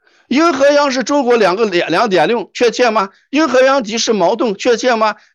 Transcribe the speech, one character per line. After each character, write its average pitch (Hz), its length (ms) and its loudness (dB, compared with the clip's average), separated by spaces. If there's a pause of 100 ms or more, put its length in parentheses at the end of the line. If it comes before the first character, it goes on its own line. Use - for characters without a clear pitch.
(280)
阴 320 260 2
和 277 180 2
阳 285 200 2
是 247 120 -4
中 285 200 0
国 240 140 2
两 185 180 2
个 233 120 -2
两， 175 240 -2
两 208 180 0
点 170 180 2
六， 220 240 -4
确 240 200 0
切 240 180 0
吗？ 202 220 -2 (180)
阴 311 180 0
和 254 140 2
阳 269 220 2
极 226 160 -6
是 233 120 -2
矛 185 240 0
盾， 214 200 -2
确 240 200 0
切 240 200 0
吗？ 220 220 -2 (180)